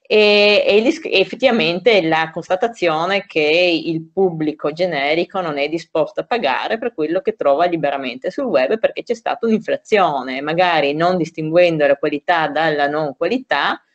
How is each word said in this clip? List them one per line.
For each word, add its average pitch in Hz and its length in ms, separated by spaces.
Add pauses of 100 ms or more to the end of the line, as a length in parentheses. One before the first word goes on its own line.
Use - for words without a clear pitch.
e, 208 580
e 202 140
il 220 60
dis-, - 220
effettivamente 185 960
la 160 280
constatazione 185 920
che 165 580
il 160 200 (100)
pubblico 156 600
generico 165 680
non 156 160
è 139 120
disposto 160 500
a - 60
pagare 160 520
per 226 160
quello 160 280
che 220 140
trova 143 300
liberamente 143 640
sul 277 160
web, 147 320
perché - 240
c'è - 140
stata 139 320
un'inflazione, 139 960
magari 156 520
non 170 240
distinguendo 160 720
la 139 80
qualità 151 520
dalla 147 400
non 147 300
qualità, 185 640 (140)